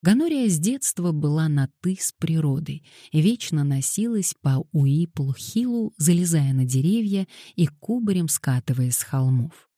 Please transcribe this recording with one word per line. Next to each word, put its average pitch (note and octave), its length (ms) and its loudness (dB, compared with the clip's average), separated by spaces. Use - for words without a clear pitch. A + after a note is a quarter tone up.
Ганория C4 460 -2
с E3 100 0
детства F3 540 -4
была D3+ 360 -2
на C#3 220 0
"ты" F#3+ 200 -4
с - 120 -8
природой D3+ 720 -4
и D#3 100 2
вечно E3+ 420 0
носилась F#3+ 800 -2
по C#3 320 0
Уипл-Хиллу, E3+ 1300 0
залезая E3 560 4
на C3 100 2
деревья F#3+ 640 2
и E3+ 100 4
кубарем F#3+ 640 0
скатываясь B2+ 680 0
с - 60 -4
холмов. C3 760 0